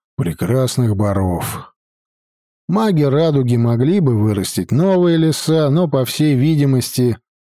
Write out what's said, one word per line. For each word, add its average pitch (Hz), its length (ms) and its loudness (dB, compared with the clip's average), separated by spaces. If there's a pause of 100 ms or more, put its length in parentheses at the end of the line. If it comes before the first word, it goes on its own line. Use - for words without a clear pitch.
(180)
прекрасных 117 800 -2
боров. 95 760 -4 (960)
Маги 190 360 0
радуги 139 540 2
могли 120 420 2
бы 127 180 2
вырастить 101 540 -2
новые 175 460 2
леса, 156 520 0
но, 165 200 0
по 131 160 0
всей 151 300 0
видимости, 131 840 0 (340)